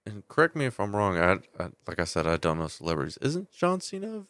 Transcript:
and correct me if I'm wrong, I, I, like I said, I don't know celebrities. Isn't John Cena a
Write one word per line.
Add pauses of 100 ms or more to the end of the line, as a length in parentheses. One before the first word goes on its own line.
and
correct
me
if
I'm
wrong,
I, (300)
I, (180)
like
I
said,
I
don't
know
celebrities.
Isn't
John
Cena
a